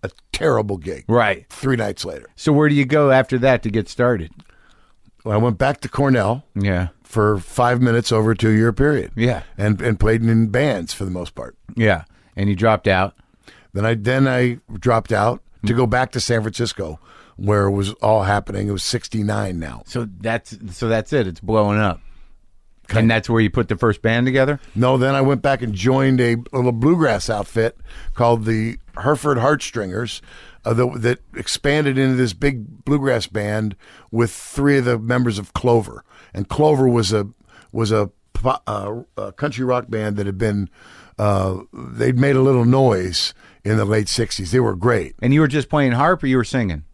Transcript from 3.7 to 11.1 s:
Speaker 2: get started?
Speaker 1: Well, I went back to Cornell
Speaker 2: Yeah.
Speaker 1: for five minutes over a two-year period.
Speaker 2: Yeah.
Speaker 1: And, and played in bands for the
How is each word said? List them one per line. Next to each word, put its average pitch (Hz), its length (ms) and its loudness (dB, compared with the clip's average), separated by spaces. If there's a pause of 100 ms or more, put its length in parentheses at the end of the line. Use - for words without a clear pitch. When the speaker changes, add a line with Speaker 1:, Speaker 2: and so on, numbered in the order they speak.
Speaker 2:
get 104 180 -2
started? 113 420 -2 (920)
Speaker 1:
Well, 107 100 -4
I 107 80 4
went 117 160 0
back 139 240 0
to - 80 -10
Cornell 127 540 0 (100)
Speaker 2:
Yeah. 92 360 0 (140)
Speaker 1:
for 107 360 0
five 123 420 0
minutes 117 300 2
over 110 200 2
a 107 60 0
two-year 110 360 4
period. 139 420 0
Speaker 2:
Yeah. 117 260 0 (160)
Speaker 1:
And, 104 240 0
and 113 180 -2
played 113 220 2
in 113 280 2
bands 110 440 -2
for - 120 -8
the 95 60 -6